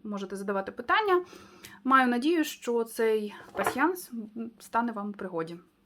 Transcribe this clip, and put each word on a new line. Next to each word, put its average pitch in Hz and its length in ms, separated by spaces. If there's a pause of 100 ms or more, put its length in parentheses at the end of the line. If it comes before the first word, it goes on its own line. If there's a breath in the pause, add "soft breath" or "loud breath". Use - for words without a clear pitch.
можете 196 320
задавати 196 360
питання. 359 540 (580 loud breath)
Маю 262 240
надію, 285 360
що 233 400
цей 220 500 (200 loud breath)
пасьянс 285 580 (480)
стане 233 320
вам 202 180
у 202 40
пригоді. 170 460 (260)